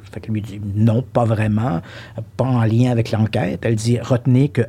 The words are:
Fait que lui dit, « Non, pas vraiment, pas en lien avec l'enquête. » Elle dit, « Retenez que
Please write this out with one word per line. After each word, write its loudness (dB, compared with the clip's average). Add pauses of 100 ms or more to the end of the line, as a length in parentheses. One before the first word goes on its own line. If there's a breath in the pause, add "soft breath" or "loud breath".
(140)
Fait -12
que -8
lui -4
dit, « -10 (160)
Non, 4
pas 0
vraiment, 0 (560 loud breath)
pas 0
en 2
lien 2
avec 0
l'enquête. » 0
Elle 0
dit, « 0
Retenez 2
que -2